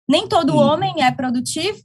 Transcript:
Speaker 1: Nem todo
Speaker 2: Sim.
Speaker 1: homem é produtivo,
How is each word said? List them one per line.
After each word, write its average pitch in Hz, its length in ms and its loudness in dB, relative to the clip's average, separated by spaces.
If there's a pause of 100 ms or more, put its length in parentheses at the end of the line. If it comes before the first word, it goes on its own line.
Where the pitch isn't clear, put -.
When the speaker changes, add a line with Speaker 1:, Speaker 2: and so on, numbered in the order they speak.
Speaker 1:
Nem 330 200 -2
todo 339 240 2
Speaker 2:
Sim. 302 60 2
Speaker 1:
homem 311 440 2
é 247 80 4
produtivo, 254 760 -4